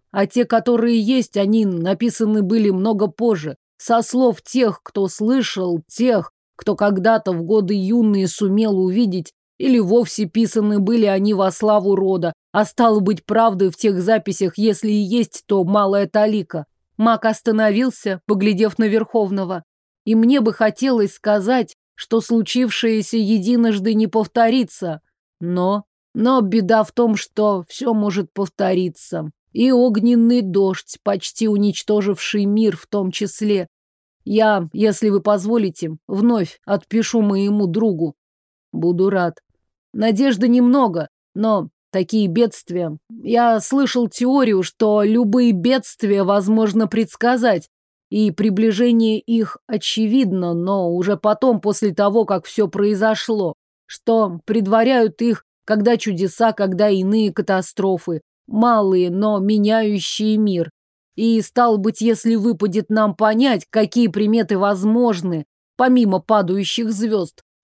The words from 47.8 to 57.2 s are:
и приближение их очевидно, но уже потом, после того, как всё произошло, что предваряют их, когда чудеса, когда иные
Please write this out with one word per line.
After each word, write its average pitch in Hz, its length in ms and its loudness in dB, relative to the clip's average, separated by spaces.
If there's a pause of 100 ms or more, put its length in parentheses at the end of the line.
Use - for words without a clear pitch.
и 214 220 0
приближение 220 880 2
их 226 380 -2 (100)
очевидно, 208 840 -2
но 175 400 -2
уже 180 240 0
потом, 214 420 0
после 202 340 -2
того, 202 320 2
как 190 200 -4
всё 208 220 -2
произошло, 208 880 -2 (300)
что 214 600 -2
предваряют 226 760 2
их, 226 220 -2 (220)
когда 214 320 2
чудеса, 202 560 -2
когда 202 360 0
иные 196 440 0